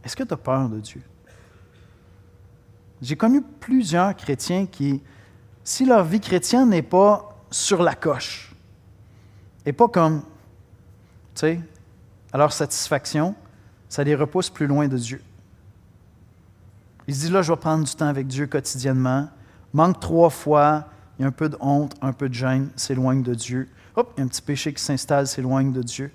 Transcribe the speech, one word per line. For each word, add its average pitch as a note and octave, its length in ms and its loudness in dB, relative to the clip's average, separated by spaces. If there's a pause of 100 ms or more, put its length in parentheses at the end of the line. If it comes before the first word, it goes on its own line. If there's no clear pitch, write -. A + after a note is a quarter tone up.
Est-ce - 120 -12
que C4+ 80 -8
t'as F3 140 -6
peur C3 320 -2
de A2 100 -8
Dieu ? G#2+ 220 -16 (2000)
J'ai C3+ 140 -6
connu B3+ 260 4
plusieurs G3 720 0
chrétiens F3 500 -4
qui, C#3 360 -4 (640)
si - 220 -2
leur A#3 180 6
vie F#3 180 0
chrétienne A#3 480 4
n'est F3 120 4
pas G3+ 560 4 (140)
sur F3 320 0
la D3+ 120 2
coche, - 600 -6 (1120)
n'est D3 80 -2
pas A#3 140 6
comme, D#3+ 340 2 (1120)
tu - 60 -6
sais, E3 200 0 (720)
à C3+ 60 -2
leur C#3+ 140 4
satisfaction, D3+ 840 -2 (520)
ça - 160 -4
les D3 120 2
repousse D3+ 340 -2
plus - 180 -4
loin C#3+ 200 2
de C3 100 -2
Dieu. A#2 240 -8 (1900)
Ils C#3 80 -6
se C3+ 40 -4
disent, « E3 140 -2
Là, F#3+ 80 4
je E3 100 0
vais E3 80 0
prendre D#3 240 0
du C3+ 100 -6
temps D#3 140 -2
avec C3+ 200 -2
Dieu C3+ 200 -4
quotidiennement. » C3 800 -2 (460)
Manque E3 260 2
trois E3 300 4
fois, D3+ 580 2 (300)
il C3 60 -4
y - 20 0
a - 20 2
un C3+ 40 0
peu D#3 180 -2
de D3 100 -10
honte, C#3+ 420 0
un C3 120 -4
peu C3+ 160 -4
de B2+ 40 -8
gêne, C3 420 -2
s'éloigne C3 480 0
de B2 100 -2
Dieu. B2 360 -6 (260)
Hop, A#3+ 200 -2
il - 40 -12
y C#3 40 -2
a - 20 -2
un - 40 -4
petit - 120 -8
péché D3 320 -6
qui - 80 -10
s'installe, C#3 460 -2
s'éloigne C3+ 440 -2
de B2+ 100 -4
Dieu. C3 340 -10